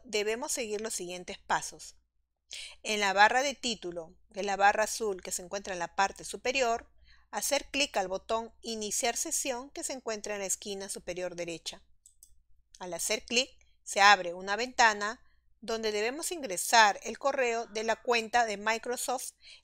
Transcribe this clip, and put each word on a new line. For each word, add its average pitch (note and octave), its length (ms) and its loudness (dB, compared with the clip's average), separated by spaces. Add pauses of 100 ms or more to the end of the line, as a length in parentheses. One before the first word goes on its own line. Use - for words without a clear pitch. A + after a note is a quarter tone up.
debemos A3 480 -2
seguir G#3+ 300 -4
los A3 100 -6
siguientes F3+ 460 -10
pasos. - 580 -4 (840)
En G#3+ 180 -2
la G3 140 2
barra A3 280 8
de C#4+ 120 -2
título, F3 600 -8 (200)
que F#3+ 60 -8
es G3 60 -4
la G3 100 -2
barra G#3 280 6
azul G#3 380 -4
que F#3 100 -10
se - 80 -4
encuentra F#3+ 320 -8
en F3+ 60 -6
la E3+ 180 -8
parte G3 260 2
superior, A#3+ 640 -2 (440)
hacer C#4 400 -2
clic - 260 -2
al F#3+ 120 0
botón A3+ 520 -4
Iniciar A3+ 560 -4
sesión C#4 540 -4
que E4 140 -12
se D4+ 100 -6
encuentra G#3+ 400 -8
en G3+ 60 -6
la G3 60 -6
esquina G3 440 -6
superior F3+ 440 -8
derecha. E3+ 480 -10 (960)
Al F3+ 140 -10
hacer G#3 320 -2
clic, B3 240 0 (340)
se - 200 0
abre F#3 320 8
una F#3+ 200 -6
ventana A3+ 640 2 (440)
donde A3 300 -4
debemos B3 380 -2
ingresar A#3+ 760 6
el A3+ 140 -8
correo A#3+ 500 0
de A3 160 -6
la A3 120 2
cuenta A#3 480 2
de G3+ 140 -4
Microsoft, A#3 720 -2 (340)